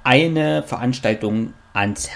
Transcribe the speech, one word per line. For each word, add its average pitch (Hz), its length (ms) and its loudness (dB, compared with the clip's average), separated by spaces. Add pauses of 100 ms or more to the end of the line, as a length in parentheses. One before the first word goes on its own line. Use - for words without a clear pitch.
eine 156 600 4
Veranstaltung 110 880 -2 (220)
ans 101 420 -2